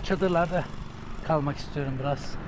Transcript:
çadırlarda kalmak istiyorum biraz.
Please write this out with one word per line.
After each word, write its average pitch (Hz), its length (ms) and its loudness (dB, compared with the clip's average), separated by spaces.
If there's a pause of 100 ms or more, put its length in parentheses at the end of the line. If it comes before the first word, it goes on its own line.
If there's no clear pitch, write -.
çadırlarda 175 600 4 (640)
kalmak 143 300 2
istiyorum 135 420 -2
biraz. 139 360 -2 (120)